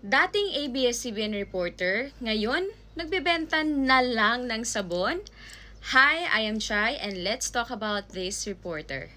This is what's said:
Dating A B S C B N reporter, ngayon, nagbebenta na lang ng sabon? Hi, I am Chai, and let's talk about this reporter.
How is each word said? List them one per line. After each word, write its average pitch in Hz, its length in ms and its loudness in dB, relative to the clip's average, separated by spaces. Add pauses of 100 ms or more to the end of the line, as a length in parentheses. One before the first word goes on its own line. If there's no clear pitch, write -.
Dating 359 480 2
A 294 160 -2
B 254 160 0
S 240 160 2
C 226 160 -6
B 214 80 -2
N 214 80 -2
reporter, 196 880 -2
ngayon, 233 480 0 (240)
nagbebenta 320 720 0
na 262 400 4
lang 233 400 2
ng 226 160 -4
sabon? 214 640 -2 (720)
Hi, 311 320 6
I 220 160 2
am 214 160 -2
Chai, 214 400 0
and 190 240 -6
let's 220 240 -2
talk 240 240 -2
about 208 400 -4
this 185 320 -4
reporter. 156 720 -8